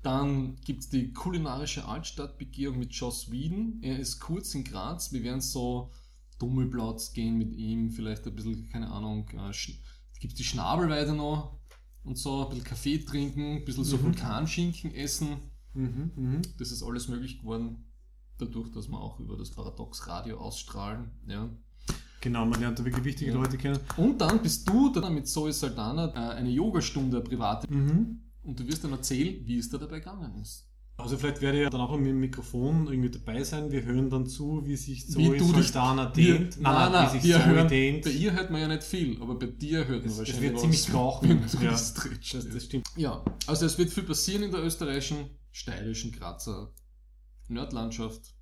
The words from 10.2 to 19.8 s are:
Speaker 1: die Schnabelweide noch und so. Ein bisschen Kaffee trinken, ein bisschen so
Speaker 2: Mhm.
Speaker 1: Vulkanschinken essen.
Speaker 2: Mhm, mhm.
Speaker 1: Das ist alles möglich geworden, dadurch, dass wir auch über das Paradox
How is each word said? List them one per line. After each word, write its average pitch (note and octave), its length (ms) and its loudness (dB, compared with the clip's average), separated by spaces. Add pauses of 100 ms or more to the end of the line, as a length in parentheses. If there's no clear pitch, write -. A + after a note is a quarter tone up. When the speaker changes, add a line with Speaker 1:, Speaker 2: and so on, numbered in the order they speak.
Speaker 1:
die B2+ 60 -6
Schnabelweide D3 720 0
noch D3+ 460 -4 (420)
und B2+ 160 -8
so. C#3 240 -2
Ein C3 60 -4
bisschen B2 160 -8
Kaffee C#3+ 340 -2
trinken, D3 600 -4
ein - 60 -8
bisschen C3 200 -4
so C#3 140 2
Speaker 2:
Mhm. B2+ 40 2
Speaker 1:
Vulkanschinken D#3 920 0
essen. C#3+ 440 -4 (380)
Speaker 2:
Mhm, C3 420 -2
mhm. C3+ 260 -2 (160)
Speaker 1:
Das A#2+ 140 -8
ist A2+ 100 -8
alles A#2+ 240 -6
möglich B2+ 320 -8
geworden, A2+ 460 -8 (540)
dadurch, A2+ 340 -8
dass G#2+ 160 -10
wir - 120 -8
auch G#2+ 200 -10
über G#2+ 160 -8
das G#2 160 -10
Paradox - 560 -12